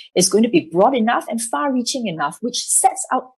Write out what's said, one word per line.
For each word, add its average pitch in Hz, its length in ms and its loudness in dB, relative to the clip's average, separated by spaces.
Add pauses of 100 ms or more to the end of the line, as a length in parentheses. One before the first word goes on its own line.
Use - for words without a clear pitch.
(140)
is 180 160 2
going 214 140 2
to 240 60 2
be - 220 2
broad 208 240 4
enough 233 340 0
and 226 120 -4
far-reaching 262 680 -2
enough, 160 340 -4
which 240 260 -4
sets - 440 0
out 254 260 -2